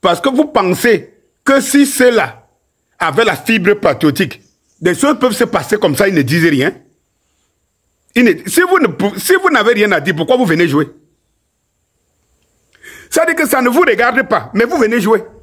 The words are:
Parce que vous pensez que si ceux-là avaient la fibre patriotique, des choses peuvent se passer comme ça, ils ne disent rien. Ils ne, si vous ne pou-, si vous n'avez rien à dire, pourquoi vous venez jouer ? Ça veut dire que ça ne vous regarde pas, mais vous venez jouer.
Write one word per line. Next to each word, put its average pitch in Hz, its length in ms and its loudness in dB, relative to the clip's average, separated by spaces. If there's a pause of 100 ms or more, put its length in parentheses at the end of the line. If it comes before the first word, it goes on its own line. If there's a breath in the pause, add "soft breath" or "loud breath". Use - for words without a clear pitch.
Parce 175 180 0
que 269 80 0
vous 269 160 0
pensez 202 680 -2 (300)
que 180 180 2
si 277 240 2
ceux-là 233 600 0 (520)
avaient 170 260 0
la 180 120 -2
fibre 208 360 0
patriotique, 151 720 -2 (400)
des 175 120 0
choses 277 240 0
peuvent 247 140 0
se 233 120 -2
passer 202 340 -4
comme 156 180 0
ça, 202 120 2
ils 196 60 -2
ne 156 60 2
disent 151 240 0
rien. 143 300 0 (1400)
Ils 247 100 2
ne, 214 80 4 (140)
si 190 140 0
vous 370 200 2
ne 240 80 0
pou-, 190 300 -4
si - 140 -2 (100)
vous 381 60 2
n'avez 240 240 2
rien 208 200 0
à 160 100 0
dire, 170 120 -2
pourquoi 170 220 0
vous 254 80 2
venez 170 240 2
jouer ? 143 200 0 (2250 loud breath)
Ça 320 140 0
veut 330 60 0
dire 330 140 -2
que 262 60 0
ça 254 140 0
ne 240 80 2
vous 262 100 0
regarde 240 480 0
pas, 170 240 -4
mais 226 140 0
vous 339 100 -4
venez 233 240 0
jouer. 208 220 0 (200)